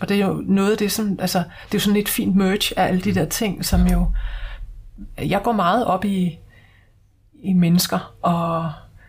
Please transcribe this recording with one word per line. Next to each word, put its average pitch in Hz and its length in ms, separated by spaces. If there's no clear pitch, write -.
og - 80
det 202 120
er 196 60
jo 156 200
noget 196 260
af 220 60
det, 208 140
som, 208 280
altså, 185 180
det 170 60
er 208 40
jo - 20
sådan 208 200
et 208 80
fint 196 280
merge 196 420
af 185 100
alle 185 120
de 196 140
der 175 100
ting, 190 400
som 180 220
jo, 180 200
jeg 180 240
går 240 100
meget 202 320
op 185 200
i, 185 340
i 196 100
mennesker, 175 720
og, 165 500